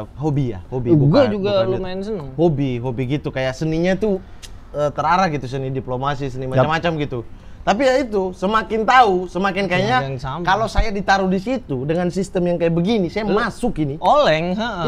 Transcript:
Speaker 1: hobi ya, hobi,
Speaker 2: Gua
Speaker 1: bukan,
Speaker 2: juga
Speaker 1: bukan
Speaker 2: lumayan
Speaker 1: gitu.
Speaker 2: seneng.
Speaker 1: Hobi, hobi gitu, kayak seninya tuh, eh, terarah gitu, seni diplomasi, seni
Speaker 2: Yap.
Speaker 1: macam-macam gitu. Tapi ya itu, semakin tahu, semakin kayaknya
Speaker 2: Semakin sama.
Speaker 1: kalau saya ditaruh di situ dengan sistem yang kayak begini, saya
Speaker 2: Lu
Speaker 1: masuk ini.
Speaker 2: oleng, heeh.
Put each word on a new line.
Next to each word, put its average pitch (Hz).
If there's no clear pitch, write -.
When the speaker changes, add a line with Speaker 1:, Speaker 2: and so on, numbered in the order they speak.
Speaker 1:
hobi 135
ya, 92
hobi, 127
Speaker 2:
Gua 156
Speaker 1:
bukan, -
Speaker 2:
juga 202
Speaker 1:
bukan 190
Speaker 2:
lumayan 185
Speaker 1:
gitu. 196
Speaker 2:
seneng. 160
Speaker 1:
Hobi, 143
hobi 127
gitu, 143
kayak 131
seninya 165
tuh, 190
eh, 147
terarah 170
gitu, 139
seni 135
diplomasi, 135
seni 131
Speaker 2:
Yap. 131
Speaker 1:
macam-macam 160
gitu. 127
Tapi 196
ya 254
itu, 208
semakin 214
tahu, 208
semakin 196
kayaknya 190
Speaker 2:
Semakin 135
sama. 143
Speaker 1:
kalau 196
saya 214
ditaruh 196
di 185
situ 185
dengan 165
sistem 185
yang 175
kayak 165
begini, 175
saya 214
Speaker 2:
Lu 196
Speaker 1:
masuk 220
ini. 147
Speaker 2:
oleng, 180
heeh. 214